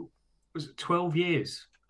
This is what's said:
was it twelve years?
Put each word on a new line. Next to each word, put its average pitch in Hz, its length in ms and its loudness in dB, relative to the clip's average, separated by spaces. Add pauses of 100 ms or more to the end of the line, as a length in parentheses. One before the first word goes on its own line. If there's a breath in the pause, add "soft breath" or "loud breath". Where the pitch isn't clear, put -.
(540)
was 156 140 -8
it - 80 -20
twelve 175 400 0
years? 170 500 0 (240)